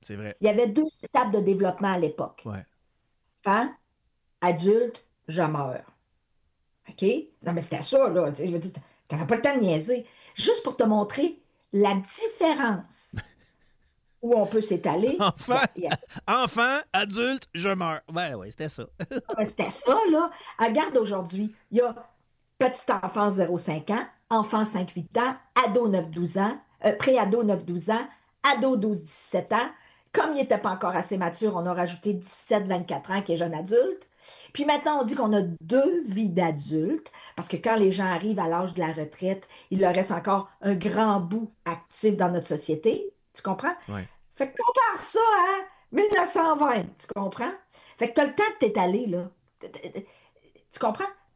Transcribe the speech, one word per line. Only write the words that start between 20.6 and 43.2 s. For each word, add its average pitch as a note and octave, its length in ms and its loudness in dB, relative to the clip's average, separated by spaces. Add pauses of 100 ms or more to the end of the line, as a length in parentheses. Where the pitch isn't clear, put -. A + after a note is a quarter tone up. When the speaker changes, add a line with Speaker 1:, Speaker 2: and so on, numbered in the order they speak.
Speaker 2:
aujourd'hui, G3 560 -4 (160)
il G#3+ 80 2
y - 20 4
a A#3+ 140 0 (640)
petite B3+ 320 0
enfance G3+ 440 0
zéro F3+ 220 0
cinq D#3 340 -4
ans, G#3+ 160 -2 (220)
enfant A3 380 0
cinq F#3 240 -4
huit - 260 -6
ans, B3 180 0 (320)
ado A3+ 220 4
neuf F3 220 2
douze E3+ 260 -2
ans, G#3+ 220 2 (260)
euh, G#3 100 6
préado A#3 480 4
neuf F#3+ 220 2
douze F3 240 -4
ans, A#3 180 0 (360)
ado C4 340 4
douze G3+ 260 0
dix-sept - 520 -4
ans. B3 160 0 (420)
Comme D#4+ 220 2
il C#4 60 0
était B3+ 180 2
pas G#3 120 -2
encore F#3+ 240 -2
assez F#3+ 240 -2
mature, F#3 380 -2
on E3+ 100 -2
a F3+ 80 0
rajouté F3 400 -2
dix-sept F#3+ 520 -2
vingt-quatre F3 440 -4
ans G3 120 -2
qui F#3 100 -2
est E3 40 0
jeune E3 180 -2
adulte. A#3 540 0 (460)
Puis C#4+ 100 -2
maintenant, D4 360 2
on B3+ 40 2
dit A3+ 120 -2
qu'on A3 180 0
a G3+ 80 4 (180)
deux C#4 460 2
vies G#3 240 -2
d'adultes D#3+ 840 -2 (240)
parce E3+ 120 -8
que F#3 80 -6
quand A3 200 0
les G3 160 4
gens F#3+ 140 -2
arrivent F#3 320 -2
à E3+ 100 -2
l'âge F3 240 -2
de F3+ 80 -6
la D#3+ 120 -2
retraite, F#3 540 -6 (240)
il G3 100 0
leur F3+ 120 4
reste F#3 200 0
encore F3 360 0 (140)
un G3 140 0
grand G3+ 440 2
bout G#3 320 -4 (140)
actif F#3+ 500 0
dans F#3 140 2
notre F3 160 -2
société. D3+ 640 -2 (220)